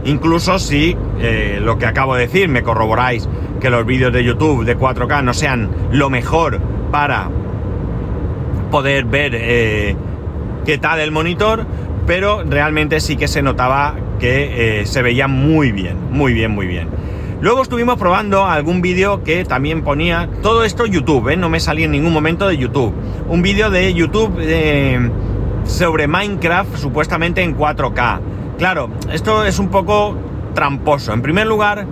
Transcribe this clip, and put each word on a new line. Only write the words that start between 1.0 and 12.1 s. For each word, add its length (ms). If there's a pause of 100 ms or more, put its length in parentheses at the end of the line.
eh, 420
lo 160
que 80
acabo 300
de 60
decir, 260
me 160
corroboráis 640 (320)
que 100
los 160
vídeos 260
de 120
YouTube 400
de 100
cuatro 320
K 160
no 100
sean 380 (220)
lo 180
mejor 480 (320)
para 380 (1400)
poder 320
ver, 320
eh, 580 (680)
qué 140
tal 200
el 140
monitor, 520 (400)
pero 380